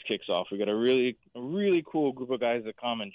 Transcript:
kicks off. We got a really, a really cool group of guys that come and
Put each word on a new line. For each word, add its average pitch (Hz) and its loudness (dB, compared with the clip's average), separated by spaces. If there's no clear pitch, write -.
kicks 107 -4
off. 90 0
We 98 -4
got 104 0
a 104 2
really, 123 2
a 123 -10
really 175 2
cool 147 2
group 127 -8
of 120 0
guys 120 2
that 110 -8
come 117 -4
and 101 -8